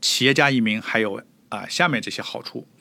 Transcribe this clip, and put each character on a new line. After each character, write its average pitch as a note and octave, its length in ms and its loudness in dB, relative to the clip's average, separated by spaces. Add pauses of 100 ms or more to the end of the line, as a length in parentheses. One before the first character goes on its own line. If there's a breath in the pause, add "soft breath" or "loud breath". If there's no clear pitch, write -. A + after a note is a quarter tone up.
企 - 240 0
业 C3+ 80 6
家 C#3+ 160 6
移 C3 100 2
民 A2 220 0
还 - 180 -2
有， G#2+ 240 -2 (260)
啊， G2+ 180 -8
下 F3 200 0
面 B2+ 140 -2
这 - 80 -10
些 - 140 -8
好 - 180 -8
处。 - 260 -12 (140)